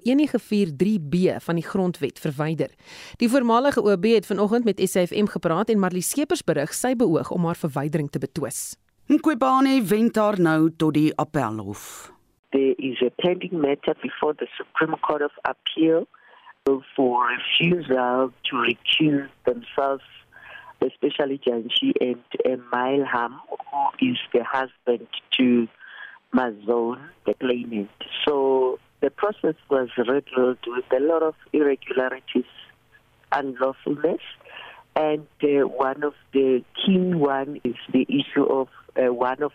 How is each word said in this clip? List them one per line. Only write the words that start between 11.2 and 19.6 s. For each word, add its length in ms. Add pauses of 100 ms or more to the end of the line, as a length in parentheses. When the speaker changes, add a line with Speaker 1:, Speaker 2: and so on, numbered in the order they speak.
Speaker 3:
There 280
is 240
a 80 (120)
pending 300
matter 500
before 320
the 120 (100)
Supreme 440
Court 220
of 100 (100)
Appeal 640 (880)
for 340
refusal 1040 (120)
to 120
recuse 720 (160)
themselves, 600 (760)